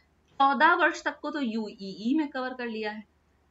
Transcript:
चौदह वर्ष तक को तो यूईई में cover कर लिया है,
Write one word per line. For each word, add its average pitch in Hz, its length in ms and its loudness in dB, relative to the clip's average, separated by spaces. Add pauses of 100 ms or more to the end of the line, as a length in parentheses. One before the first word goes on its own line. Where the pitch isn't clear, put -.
(320)
चौदह 277 420 4
वर्ष 339 300 2
तक 294 180 -4
को 294 100 -6
तो 302 100 -4
यूईई 214 760 -4
में 302 100 2
cover 262 260 -6
कर 247 140 -8
लिया 220 240 -6
है, 220 120 -12 (480)